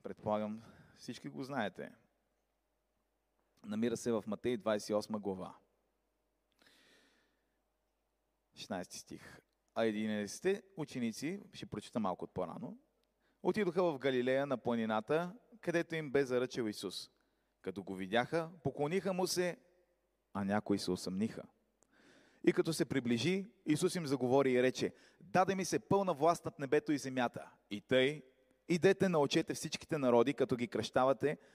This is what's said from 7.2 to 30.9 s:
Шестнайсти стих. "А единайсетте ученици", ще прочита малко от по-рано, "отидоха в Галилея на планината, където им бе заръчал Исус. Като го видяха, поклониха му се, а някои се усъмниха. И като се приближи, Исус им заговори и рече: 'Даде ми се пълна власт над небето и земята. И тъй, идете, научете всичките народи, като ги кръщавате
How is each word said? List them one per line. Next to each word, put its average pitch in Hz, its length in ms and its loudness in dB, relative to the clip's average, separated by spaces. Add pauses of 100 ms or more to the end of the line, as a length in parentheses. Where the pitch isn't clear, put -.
Шестнайсти - 420 -8
стих. - 440 -16 (340)
"А 117 80 2
единайсетте 107 800 -2 (140)
ученици", 139 640 -6 (120)
ще - 120 -14
прочита - 340 -8
малко 95 260 -2
от - 60 -12
по-рано, 123 460 -8 (680)
"отидоха 180 400 0
в 156 160 0
Галилея 131 460 2
на 139 120 -2
планината, 117 800 0 (260)
където 165 340 -2
им 156 160 -6
бе 139 140 4
заръчал 127 400 0
Исус. 101 460 -6 (500)
Като 95 220 -8
го 95 120 -10
видяха, 120 560 -2 (120)
поклониха 180 500 -2
му 185 140 0
се, 180 300 -2 (760)
а 101 100 -4
някои 101 360 0
се - 120 -2
усъмниха. 95 520 -4 (1000)
И 180 100 6
като 165 200 0
се 151 120 -2
приближи, 135 680 0 (140)
Исус 160 300 2
им 170 120 -4
заговори 131 440 4
и 123 120 6
рече: 123 300 2 (280)
'Даде 185 340 2
ми 185 100 -2
се 165 140 0
пълна 196 340 2
власт 160 320 2
над 160 140 -8
небето 147 320 2
и 147 60 2
земята. 127 540 -2 (180)
И 101 120 -6
тъй, 131 420 4 (440)
идете, 185 420 4
научете 156 440 2
всичките - 440 -6
народи, 123 360 6
като 131 220 0
ги 117 120 0
кръщавате 131 720 2 (180)